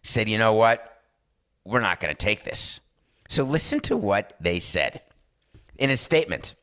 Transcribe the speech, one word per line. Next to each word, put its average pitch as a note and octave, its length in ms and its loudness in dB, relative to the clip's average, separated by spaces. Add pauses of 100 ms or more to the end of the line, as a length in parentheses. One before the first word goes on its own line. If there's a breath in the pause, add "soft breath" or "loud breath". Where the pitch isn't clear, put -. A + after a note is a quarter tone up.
said, A2 260 0
"You G#2+ 80 0
know A2+ 160 4
what? A2+ 500 2 (600)
We're A2+ 140 0
not F#2 200 0
gonna D2+ 140 -4
take G#2 300 -4
this." - 380 -6 (480)
So D3+ 140 0
listen D#3+ 380 -2
to - 160 0
what G2+ 420 -2
they F2 200 -2
said - 420 -2 (760)
in C3+ 120 0
a C3+ 80 0
statement. A2+ 640 -2